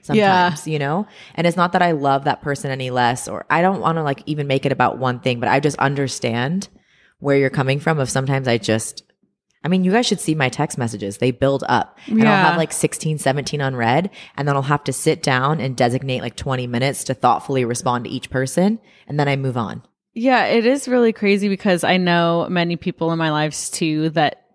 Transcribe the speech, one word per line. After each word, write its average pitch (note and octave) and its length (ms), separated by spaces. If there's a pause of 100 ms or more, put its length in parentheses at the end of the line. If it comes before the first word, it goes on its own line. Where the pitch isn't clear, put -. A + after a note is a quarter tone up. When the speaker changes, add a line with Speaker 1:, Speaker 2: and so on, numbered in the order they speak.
(100)
Speaker 1:
Yeah. F#3+ 400
Speaker 2:
sometimes, D3+ 160
you D#3 140
know? D#3 260 (300)
And E3 100
it's E3+ 100
not F3 160
that F3+ 100
I F3 100
love C#3 320
that C#3+ 180
person C#3+ 280
any B2+ 200
less, B2 380
or - 200
I D#3+ 140
don't F#3 180
wanna, E3 220
like, C#3+ 240
even D3 200
make C3+ 200
it C3+ 60
about B2 260
one B2 220
thing, B2 180
but A#2+ 100
I C3 120
just C#3+ 180
understand C#3 920 (520)
where C#3 160
you're C3+ 140
coming C3+ 280
from D#3 220
of C3 100
sometimes C3+ 380
I A#2 100
just, - 440 (640)
I D3 40
mean, F#3 160
you F#3 80
guys A#3+ 140
should F#3 140
see D#3 160
my C3+ 120
text - 300
messages. G#2+ 400
They B2+ 140
build C3+ 360
up. - 380
And A3 160
I'll G#3+ 140
have, F3 180
Speaker 1:
Yeah. E3+ 40
Speaker 2:
like, D#3+ 140
sixteen, D#3 460
seventeen C#3+ 420
unread, C3+ 500 (260)
and C#3+ 100
then C#3+ 80
I'll C#3 80
have C#3+ 220
to C3+ 80
sit D#3+ 320
down C#3 360
and C3 160
designate, B2+ 460
like, A2+ 140
twenty B2+ 320
minutes B2 360
to C3 100
thoughtfully B2+ 500
respond B2 400
to - 60
each - 200
person, F3 480 (300)
and D3 100
then C#3+ 100
I C#3 80
move C3+ 200
on. A#2 260 (320)
Speaker 1:
Yeah, A#3 320
it A3 200
is C#4 220
really A#3+ 240
crazy G3+ 360
because F#3 360
I F3+ 120
know E3+ 520
many E3+ 280
people E3 360
in E3 60
my D#3+ 120
lives D3+ 380
too D#3 420
that D#3 320 (120)